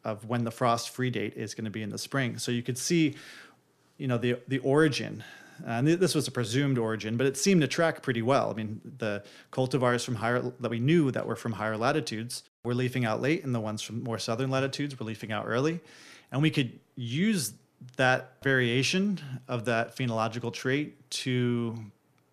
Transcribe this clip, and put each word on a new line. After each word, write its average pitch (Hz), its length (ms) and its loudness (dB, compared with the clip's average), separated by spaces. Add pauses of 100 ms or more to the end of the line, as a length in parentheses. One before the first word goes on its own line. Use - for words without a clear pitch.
of 110 220 -6
when 120 180 0
the 117 80 0
frost 117 380 0
free 127 220 -2
date 107 240 -4
is 110 180 -8
gonna 110 160 -6
be 110 140 -6
in 104 80 -6
the 107 80 -6
spring. 120 400 -2
So 127 120 -4
you 120 120 -2
could 123 160 -4
see, 160 360 2 (840)
you 143 80 -4
know, 127 100 2
the, 120 300 0
the 131 120 -2
origin. 135 640 2 (400)
Uh, 135 60 -10
and 120 180 2
th-, 170 120 4
this 180 160 4
was 139 120 0
a 131 40 -8
presumed 127 480 2
origin, 110 360 -2
but 127 120 2
it 135 100 0
seemed 190 240 6
to 135 60 4
track 160 340 0
pretty 117 220 0
well. 117 260 4
I 110 60 -2
mean, 110 260 -6 (160)
the 104 260 -4 (280)
cultivars 123 520 2
from 127 120 -4
higher, 117 260 2 (180)
that 117 120 -2
we 117 80 -2
knew 143 320 4
that 113 160 -2
were 117 80 -2
from - 160 -6
higher 107 260 -2
latitudes 120 640 -2 (220)
were 120 100 0
leafing 123 320 0
out 110 160 0
late, 143 220 2
and 127 100 -2
the 117 60 0
ones 107 240 -4
from 110 200 -8
more 113 140 -2
southern 120 320 -2
latitudes 135 500 -2
were 110 60 -6
leafing 110 260 -8
out 104 160 -4
early. 139 320 0 (500)
And 127 120 0
we 156 100 4
could 127 260 -2 (200)
use 139 560 0 (420)
that 127 380 2 (100)
variation 135 800 2 (260)
of 120 160 -4
that 117 320 0
phenological 117 560 -2
trait - 580 -4
to 120 680 0 (560)